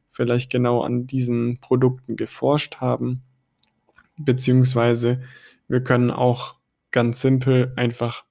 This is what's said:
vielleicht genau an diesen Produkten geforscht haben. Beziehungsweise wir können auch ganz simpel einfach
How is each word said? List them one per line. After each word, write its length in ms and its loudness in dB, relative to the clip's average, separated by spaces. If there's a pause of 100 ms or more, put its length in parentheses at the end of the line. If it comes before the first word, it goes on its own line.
(100)
vielleicht 400 -2
genau 300 0
an 260 -4
diesen 540 -2
Produkten 560 0
geforscht 600 -2
haben. 440 -4 (960)
Beziehungsweise 1040 2 (460)
wir 160 0
können 260 2
auch 460 -2 (340)
ganz 300 0
simpel 560 2
einfach 540 -4